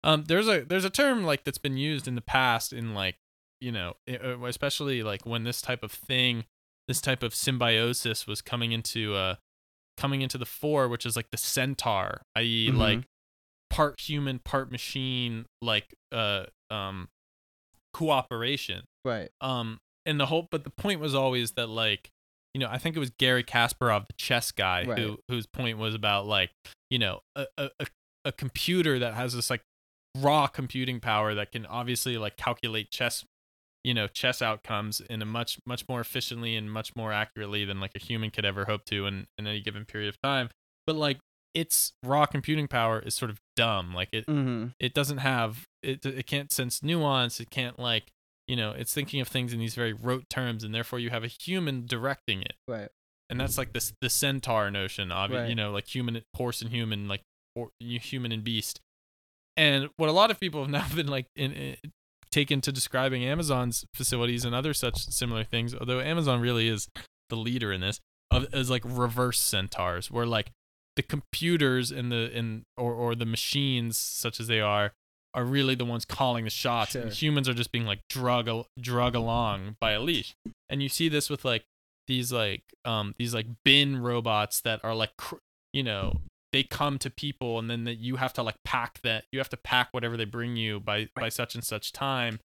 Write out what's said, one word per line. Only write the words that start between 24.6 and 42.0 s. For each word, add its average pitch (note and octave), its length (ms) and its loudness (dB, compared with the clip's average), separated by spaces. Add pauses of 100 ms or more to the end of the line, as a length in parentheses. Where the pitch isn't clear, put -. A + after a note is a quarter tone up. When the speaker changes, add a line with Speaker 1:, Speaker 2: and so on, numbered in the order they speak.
Speaker 2:
Right. A#2 140 0
Speaker 1:
who, G#2+ 200 -2 (100)
whose A#2 180 -4
point A#2 320 -4
was A2 160 0
about, G2+ 320 2
like, G2 240 2 (400)
you B2+ 80 2
know, F#2+ 220 0 (160)
a, C#3 100 -4 (100)
a, C#3 220 -4
a, D3 80 -4 (400)
a C3+ 60 -2
computer D#3 680 2
that A#2 160 0
has A#2+ 200 -2
this, A#2+ 160 -2
like, A#2+ 120 0 (560)
raw C#3+ 300 6
computing B2+ 500 -4
power G#2+ 360 2
that G#2 180 -4
can A2+ 140 -8
obviously, A#2+ 520 -2
like, G#2 180 -4
calculate A2 540 -2
chess, - 340 -2 (600)
you B2 100 2
know, G#2+ 140 2
chess - 340 0
outcomes G#2+ 580 -2
in A2 220 -6
a - 40 -4
much, A#2 380 -4
much B2 240 -8
more B2 120 -2
efficiently A#2 560 -4
and G#2+ 160 -4
much A2 240 -6
more A2 160 -2
accurately G#2 520 -2
than, G2 160 -4
like, G2 140 -6
a G2+ 60 -8
human A2 300 -2
could G#2+ 140 -2
ever G2 200 0
hope G#2+ 220 -2
to G2+ 200 -2
in, G2 200 -6 (120)
in G#2+ 80 -8
any G#2 140 -4
given G#2 240 -6
period G#2+ 240 -4
of - 120 -8
time. C3+ 300 0 (360)
But, D#3 100 0
like, C#3+ 220 0 (360)
its - 380 0 (120)